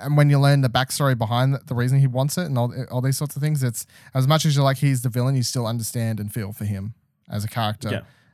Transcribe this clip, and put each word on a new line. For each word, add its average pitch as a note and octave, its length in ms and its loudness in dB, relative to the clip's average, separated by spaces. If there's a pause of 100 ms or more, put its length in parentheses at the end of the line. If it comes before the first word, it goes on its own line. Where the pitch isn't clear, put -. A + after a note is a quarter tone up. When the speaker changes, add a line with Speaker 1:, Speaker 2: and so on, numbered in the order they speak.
Speaker 1:
and C#3+ 140 0
when D3 120 6
you C#3+ 120 4
learn C#3 220 6
the B2+ 60 2
backstory C3 480 0
behind A#2+ 380 0
the, - 100 -4
the A#2 120 -6
reason B2+ 240 2
he C3+ 80 4
wants C3 300 -2
it F3+ 80 -2
and C3 120 -2
all, A#2+ 160 0 (160)
all B2+ 100 -2
these C3+ 160 0
sorts D3 200 -8
of C#3 40 -6
things, D3+ 220 0
it's A#2+ 240 -4 (280)
as C3 120 2
much D#3 180 4
as D3 120 2
you're C#3+ 80 4
like, C3+ 140 2
he's C3+ 240 2
the B2+ 60 -2
villain, B2+ 280 0
you B2 80 0
still A#2+ 220 -4
understand A2+ 520 -4
and G#2 160 -8
feel G2+ 180 -6
for G#2+ 120 -8
him G2+ 300 -6 (360)
as G#2 140 -4
a A2 40 -6
character G#2+ 400 -4
Speaker 2:
Yeah. G#2 120 -4 (340)